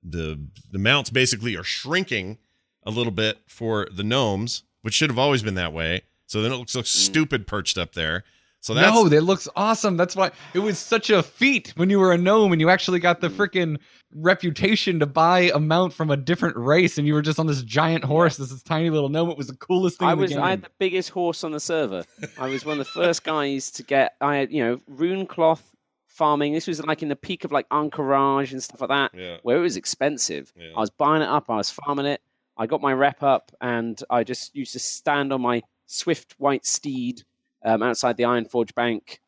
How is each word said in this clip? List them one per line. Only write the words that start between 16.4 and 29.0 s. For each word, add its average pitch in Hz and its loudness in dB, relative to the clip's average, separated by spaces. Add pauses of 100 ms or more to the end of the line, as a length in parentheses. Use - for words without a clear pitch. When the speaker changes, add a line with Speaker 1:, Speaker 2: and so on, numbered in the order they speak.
Speaker 3:
race, 147 4
and 147 2
you 151 2
were 151 2
just 151 0
on 160 0
this 139 -2
giant 151 0
horse, 156 2
Speaker 1:
Yeah. 139 -8
Speaker 3:
this, 123 -12
this 131 -16
tiny 165 -2
little 147 0
gnome. 165 0
It 143 -6
was 139 -6
the 131 -14
coolest 185 0
thing 180 2
Speaker 2:
I 160 4
Speaker 3:
in 170 0
the 190 2
Speaker 2:
was, 185 0
Speaker 3:
game. - -2
Speaker 2:
I 180 2
had 190 -2
the - -20
biggest 185 -2
horse 175 -4
on 156 -6
the 147 -6
server. 113 -2 (340)
I 131 -6
was 131 -6
one 151 -4
of 131 -6
the - -16
first 170 0
guys 143 -4
to - -14
get, 135 2
I 143 0
had, 135 -2
you 143 0
know, 120 -2
rune 175 -2
cloth 160 0 (440)
farming. 147 0
This 160 -4
was, 156 -6
like, 156 -2
in 156 -6
the 143 -4
peak - -10
of, - -6
like, 139 0
Anchorage 139 0
and 131 -8
stuff - -12
like 117 -4
that, - 0